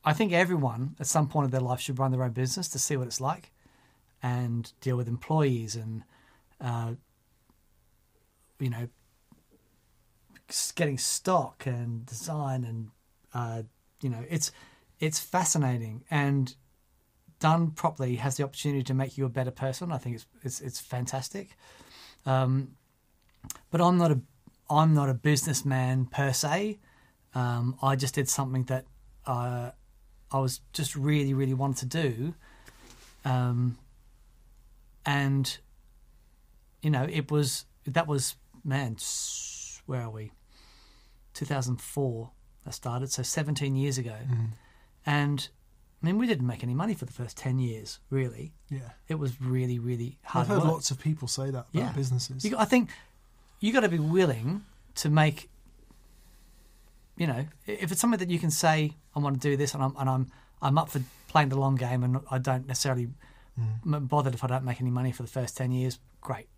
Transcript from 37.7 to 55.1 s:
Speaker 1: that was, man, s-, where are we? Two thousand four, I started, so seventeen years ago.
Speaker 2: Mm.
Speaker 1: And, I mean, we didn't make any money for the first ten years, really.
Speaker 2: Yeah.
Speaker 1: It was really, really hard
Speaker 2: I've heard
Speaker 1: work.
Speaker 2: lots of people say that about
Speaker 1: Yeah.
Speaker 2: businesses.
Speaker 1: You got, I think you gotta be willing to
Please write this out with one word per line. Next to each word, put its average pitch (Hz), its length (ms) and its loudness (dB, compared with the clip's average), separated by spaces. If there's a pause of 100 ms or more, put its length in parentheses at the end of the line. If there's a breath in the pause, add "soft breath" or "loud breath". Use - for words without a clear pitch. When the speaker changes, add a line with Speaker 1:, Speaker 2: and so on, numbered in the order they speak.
Speaker 1:
that 156 220 2
was, 143 280 0 (280)
man, 135 340 -2
s-, - 880 -10
where 127 160 -4
are 117 80 -8
we? 110 220 -12 (1040 soft breath)
Two 147 100 -6
thousand 127 360 -2
four, 120 500 -4 (340)
I 135 60 -10
started, 127 400 -6
so - 100 -4
seventeen 139 540 -2
years 135 240 0
ago. 113 160 -8 (120)
Speaker 2:
Mm. 113 200 0 (580 soft breath)
Speaker 1:
And, 143 420 2 (540)
I 156 40 -4
mean, 185 120 2
we 240 80 2
didn't 143 220 2
make 117 160 -4
any 123 100 -2
money 185 220 0
for 127 100 -8
the - 80 -12
first - 240 -10
ten 131 220 -2
years, 113 400 -4 (100)
really. 131 440 -4 (160)
Speaker 2:
Yeah. 131 200 -8 (180)
Speaker 1:
It 160 120 -2
was 135 200 -2
really, 127 380 0
really 120 460 -4
hard 127 220 0
Speaker 2:
I've - 40 -4
heard 185 140 4
Speaker 1:
work. 156 100 6
Speaker 2:
lots 151 180 -2
of 131 80 -6
people 151 280 -2
say 135 180 -4
that 139 60 -4
about 127 220 -8
Speaker 1:
Yeah. 123 180 0
Speaker 2:
businesses. 131 520 -2
Speaker 1:
You 214 80 0
got, 220 100 0
I 208 40 6
think 247 240 4 (720 loud breath)
you 214 120 2
gotta 226 180 6
be 170 100 2
willing 156 640 2 (320)
to - 160 0